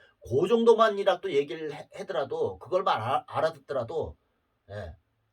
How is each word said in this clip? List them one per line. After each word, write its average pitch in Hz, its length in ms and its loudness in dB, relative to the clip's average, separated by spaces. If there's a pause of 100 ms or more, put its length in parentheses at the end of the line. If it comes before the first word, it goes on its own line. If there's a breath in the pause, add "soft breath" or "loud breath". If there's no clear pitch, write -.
(300 soft breath)
그 147 180 2
정도만이라도 202 840 4
얘기를 147 400 -2
해-, - 140 -14 (120)
하더라도, 151 600 -4
그걸 185 240 -2
말 170 180 0
알-, 139 260 -2
알아듣더라도, 139 880 -4 (520)
예, 101 260 -12 (380)